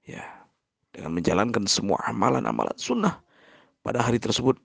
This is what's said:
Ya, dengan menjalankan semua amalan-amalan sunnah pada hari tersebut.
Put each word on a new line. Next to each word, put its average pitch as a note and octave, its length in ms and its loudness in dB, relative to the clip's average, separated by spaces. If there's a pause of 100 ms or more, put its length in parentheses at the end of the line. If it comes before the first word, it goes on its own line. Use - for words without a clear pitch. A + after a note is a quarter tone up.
Ya, - 160 -14 (720)
dengan E2 240 -6
menjalankan G2+ 480 2
semua G2 400 0
amalan-amalan A2+ 720 0
sunnah A3 440 0 (600)
pada A#2+ 240 -2
hari A#2+ 160 2
tersebut. B2 440 2